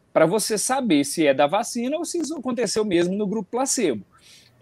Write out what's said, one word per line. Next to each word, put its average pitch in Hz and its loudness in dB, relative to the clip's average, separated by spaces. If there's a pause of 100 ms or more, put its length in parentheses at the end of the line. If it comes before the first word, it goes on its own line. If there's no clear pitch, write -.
(120)
pra 160 6
você 208 0
saber 208 2
se 156 0
é 139 6
da 147 4
vacina 233 -2
ou 339 -6
se - -6
isso 311 -6
aconteceu 233 -2
mesmo 180 2
no 208 -2
grupo 202 -4
placebo. 208 -2 (580)